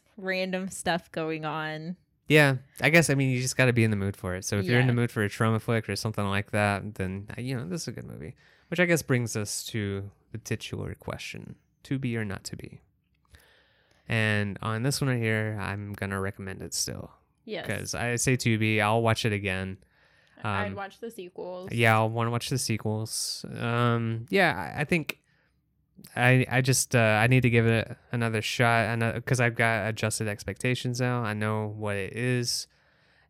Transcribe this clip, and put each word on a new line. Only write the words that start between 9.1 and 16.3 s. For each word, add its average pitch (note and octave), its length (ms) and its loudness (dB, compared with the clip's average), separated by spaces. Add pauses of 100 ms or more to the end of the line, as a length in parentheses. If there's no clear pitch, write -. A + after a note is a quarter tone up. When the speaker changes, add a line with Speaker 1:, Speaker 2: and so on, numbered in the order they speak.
Speaker 2:
us - 320 -4
to G2+ 420 -4 (220)
the A2 60 -10
titular G#2 580 -8
question, - 580 -10 (300)
to C3+ 160 -4
be A#2+ 160 -2
or A2 80 -2
not G2 200 -6
to - 120 -10
be. - 240 -14 (1300)
And G#2+ 540 0
on A2 200 -4
this C#3 180 -2
one C#3 100 0
right B2 100 0
here, A2 400 0
I'm G2+ 340 -6
gonna G2 260 -4
recommend F#2+ 420 -8